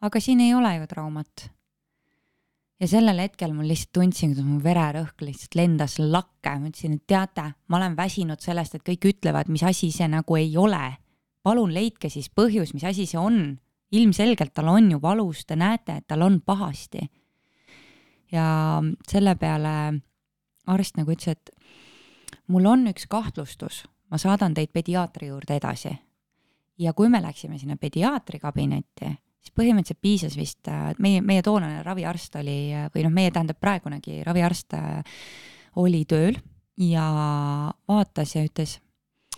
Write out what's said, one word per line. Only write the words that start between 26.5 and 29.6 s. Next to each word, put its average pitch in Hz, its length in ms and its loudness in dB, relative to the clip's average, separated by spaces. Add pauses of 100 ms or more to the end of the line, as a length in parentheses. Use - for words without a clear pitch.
Ja 165 120 2
kui 214 160 4
me 233 140 4
läksime 151 380 -10
sinna 143 180 -8
pediaatri 180 640 -2
kabinetti, 143 720 -4 (260)
siis - 160 -20
põhimõtteliselt 220 460 2